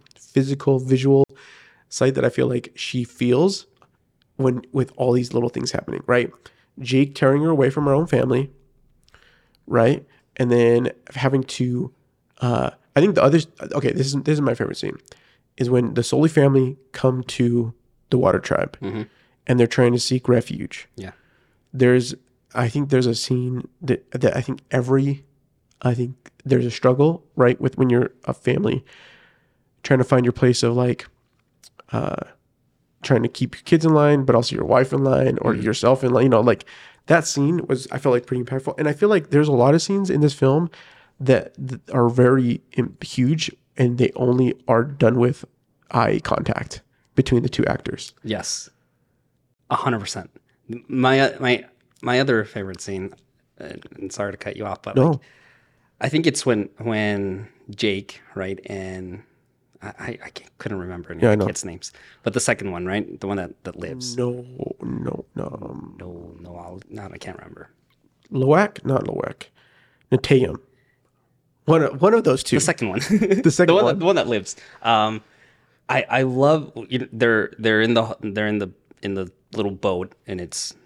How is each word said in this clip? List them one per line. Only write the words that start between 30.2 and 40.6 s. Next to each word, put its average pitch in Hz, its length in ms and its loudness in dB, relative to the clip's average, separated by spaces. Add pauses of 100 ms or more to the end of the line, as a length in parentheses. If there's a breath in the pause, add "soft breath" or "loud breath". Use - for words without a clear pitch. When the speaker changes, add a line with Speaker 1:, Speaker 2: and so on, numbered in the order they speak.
Speaker 1:
your 120 80 2
place 123 300 2
of, 117 120 2
like, 123 320 -2 (840)
uh, - 240 -4 (840)
trying 120 200 2
to 117 60 0
keep - 280 -6
your - 80 -20
kids 160 200 2
in 160 100 4
line, 147 300 4
but 131 100 4
also 120 200 2
your - 100 -4
wife 127 280 2
in 139 120 0
line 131 360 2
or - 120 0
Speaker 2:
Mm-hmm. - 100 -4
Speaker 1:
yourself 120 420 2
in 123 80 0
line, 123 120 4
you 135 40 4
know, 117 120 6
like, 120 240 2 (420 loud breath)
that 160 200 4
scene 143 400 0
was, 131 240 -4
I 131 80 -8
felt 139 140 2
like, 123 140 0
pretty 123 180 -4
impactful. 135 340 -6
And 151 100 0
I 147 40 0
feel 208 160 2
like 185 220 0
there's 151 180 4
a 147 40 2
lot 131 220 6
of 170 80 2
scenes 196 280 -2
in 151 100 0
this 147 140 2
film 151 360 0 (480 soft breath)